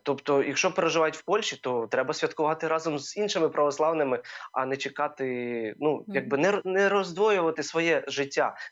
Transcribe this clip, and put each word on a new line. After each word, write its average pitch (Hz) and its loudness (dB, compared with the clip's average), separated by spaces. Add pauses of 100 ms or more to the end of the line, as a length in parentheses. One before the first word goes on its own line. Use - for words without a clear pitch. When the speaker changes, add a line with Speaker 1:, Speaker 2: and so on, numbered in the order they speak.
Speaker 1:
тобто, 139 2
якщо 160 0
переживають 160 2
в - -14
Польщі, 202 0
то 123 -2
треба 131 0
святкувати 156 -2
разом 160 -2
з - -12
іншими 202 0
православними, 147 2 (300)
а 131 -2
не 135 -2
чекати, 127 -4
ну, 147 2
Speaker 2:
Мгм. - -8
Speaker 1:
якби 139 -2
не 165 4
р-, 202 0
не 190 2
роздвоювати 180 2
своє 160 0
життя, 139 0 (160)